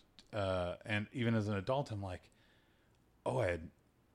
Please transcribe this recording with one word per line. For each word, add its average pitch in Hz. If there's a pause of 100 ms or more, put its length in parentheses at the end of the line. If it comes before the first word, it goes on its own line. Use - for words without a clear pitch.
(320)
uh, 92 (100)
and 104
even 117
as 104
an 104
adult, 131
I'm 101
like, 92 (1040)
"Oh, 127
I 104
had, 82 (440)